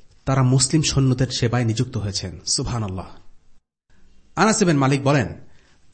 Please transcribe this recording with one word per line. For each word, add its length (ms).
তারা 180
মুসলিম 400
সৈন্যদের 440
সেবায় 380
নিযুক্ত 320
হয়েছেন। 500
সুবহানাল্লাহ। 600
আনাস 260
ইবনে 120
মালিক 280
বলেন, 260